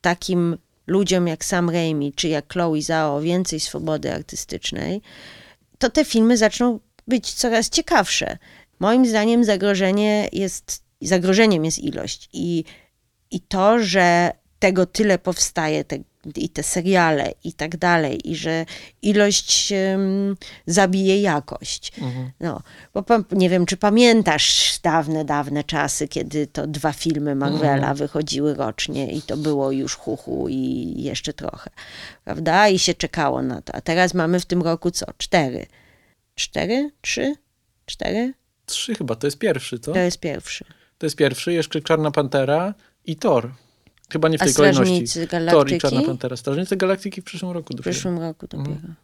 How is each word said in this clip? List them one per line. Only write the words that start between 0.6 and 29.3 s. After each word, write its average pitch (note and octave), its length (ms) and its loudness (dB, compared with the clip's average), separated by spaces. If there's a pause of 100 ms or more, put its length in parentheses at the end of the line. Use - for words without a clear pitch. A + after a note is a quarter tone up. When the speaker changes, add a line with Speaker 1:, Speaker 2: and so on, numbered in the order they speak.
Speaker 1:
ludziom F#3 420 0
jak D#3+ 160 -6
Sam F3 260 0
Raimi D#3+ 420 -2
czy F3 160 -4
jak D3+ 240 -4
Chloe E3 300 0
Zhao D#3 380 0
więcej F3 400 -2
swobody D#3 540 -4
artystycznej, - 880 -8 (760)
to B3 120 0
te D4+ 140 2
filmy A#3 320 4
zaczną A3 440 2 (280)
być A#3+ 240 -2
coraz A3+ 380 0
ciekawsze. - 680 0 (420)
Moim A#3 260 4
zdaniem A3+ 380 4
zagrożenie G3+ 880 2
jest, - 500 -6 (200)
zagrożeniem F#3+ 600 4
jest D#3+ 140 -2
ilość - 540 -8
i, E3+ 320 -2 (680)
i F3+ 100 -6
to, G3+ 380 4
że F3 540 4 (260)
tego F#3 280 4
tyle F#3+ 320 2
powstaje, D#3 680 -2
te, C#3 140 -8 (380)
i E3 120 -4
te - 140 -8
seriale E3+ 680 2 (120)
i E3+ 80 -8
tak E3 240 -6
dalej, E3 540 0
i D#3+ 60 -4
że E3 300 -4 (360)
ilość, G#3 680 2
em, F#3+ 640 0 (300)
zabije F#3+ 540 4
jakość. - 720 -4 (100)
Speaker 2:
Mhm. B2+ 280 -6 (100)
Speaker 1:
No, D3 220 -6 (320)
bo G3+ 80 -4
pa-, A3 200 4 (100)
nie F#3 180 4
wiem, F3 160 4
czy F#3 100 -2
pamiętasz G#3+ 1080 4
dawne, D#3 420 0
dawne D3 400 -2
czasy, D3 440 -2
kiedy D3 380 -4
to D3 200 -6
dwa D3+ 260 -2
filmy D3 420 -2
Marvela C#3+ 400 0
Speaker 2:
Mhm. C#3 220 0
Speaker 1:
wychodziły D3 580 -2
rocznie C3+ 580 -6
i D3+ 100 -6
to - 140 -8